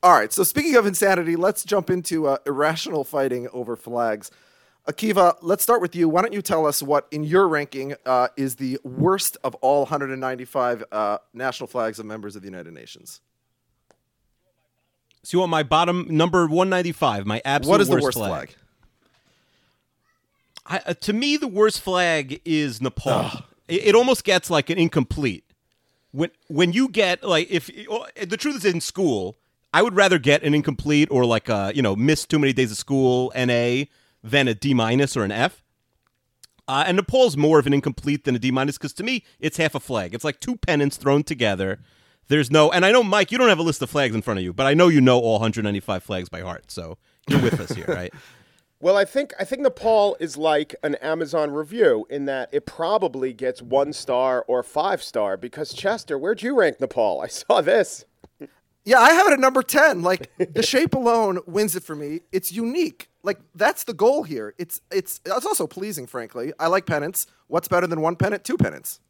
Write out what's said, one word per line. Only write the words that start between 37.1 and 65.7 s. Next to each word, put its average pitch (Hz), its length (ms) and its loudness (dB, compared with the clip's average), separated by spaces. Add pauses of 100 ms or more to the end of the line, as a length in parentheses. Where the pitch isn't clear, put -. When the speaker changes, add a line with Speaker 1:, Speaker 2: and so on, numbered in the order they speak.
Speaker 2:
more 151 220 4
of 123 80 2
an 139 60 2
incomplete 143 520 -2
than 131 100 0
a 117 40 -2
D 127 120 -2
minus 135 260 -2
'cause - 160 -10
to - 100 -10
me, 240 200 -4 (160)
it's - 180 -6
half 160 160 0
a 139 60 -6
flag. 101 340 -6
It's 101 100 -10
like 151 160 -6
two 131 180 -8
pennants 147 380 0
thrown 139 280 0
together. 98 560 -2 (480)
There's 139 240 0
no, 156 200 6
and 175 140 2
I 196 60 6
know, 247 120 8
Mike, 202 280 0
you 233 60 -2
don't 247 120 6
have 180 100 4
a 170 40 -2
list 160 180 -2
of 127 80 -6
flags 135 240 -2
in 110 80 -2
front 104 160 -4
of 92 60 -4
you, 90 100 -6
but 135 140 0
I 139 60 4
know 175 160 6
you 151 120 6
know 127 180 6
all 110 200 0
hundred 110 240 -2
ninety-five 101 400 -4
flags 92 260 -8
by 87 120 -12
heart, 90 300 -12
so 82 260 -14 (300)
you're 143 140 2
with 123 180 0
us 104 120 -10
here, 170 160 -8
right? 90 300 -6
<laughs> - 60 -20 (600)
Speaker 3:
Well, 190 140 4
I 196 80 4
think, 285 340 -4
I - 60 -4
think 269 160 -8
Nepal 226 580 2
is 151 180 -8
like 151 440 0
an 147 140 -4
Amazon 156 560 -4
review 151 580 0
in 139 160 -6
that 135 260 -6
it 143 140 -4
probably 165 640 -2
gets 123 300 -6
one 139 320 0
star 127 540 -2
or 127 160 0
five 175 400 -4
star 101 340 -4
because, 131 340 -12
Chester, 196 460 -6
where'd 185 240 -4
you 254 160 -2
rank 160 240 2
Nepal? 107 400 -2
I 87 60 -6
saw - 340 0
this. 185 440 0 (800)
Speaker 1:
Yeah, 233 160 6
I 247 140 10
have 381 140 6
it 311 60 6
at 269 60 2
number 262 220 4
ten. 277 400 2
Like, 180 380 -2
the 185 240 -2
Speaker 3:
<laughs> - 20 2
Speaker 1:
shape 269 300 2
alone 226 500 2
wins 180 300 -2
it 180 80 -8
for 156 120 -12
me. 147 260 -10 (100)
It's 185 200 -4
unique. 247 600 -4 (100)
Like, 202 160 -4 (160)
that's 208 300 0
the 240 100 -8
goal 247 300 2
here. 117 340 -10
It's, - 320 -12
it's, - 380 -6
it's 220 180 -2
also 381 220 -2
pleasing, 180 400 -10